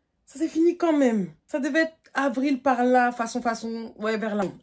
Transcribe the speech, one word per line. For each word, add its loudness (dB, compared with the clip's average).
Ça -16
s'est 0
fini 2
quand 2
même. 2
Ça -4
devait 0
être -2
avril 0
par 2
là, 4
façon, -6
façon, -6
ouais, -2
vers -4
là. 0